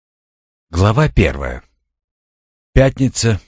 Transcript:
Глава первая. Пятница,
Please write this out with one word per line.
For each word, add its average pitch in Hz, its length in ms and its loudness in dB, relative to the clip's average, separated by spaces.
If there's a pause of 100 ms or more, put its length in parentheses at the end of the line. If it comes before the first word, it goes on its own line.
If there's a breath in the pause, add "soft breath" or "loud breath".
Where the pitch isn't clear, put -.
(680)
Глава 107 400 0
первая. 67 540 -2 (1120)
Пятница, 127 720 0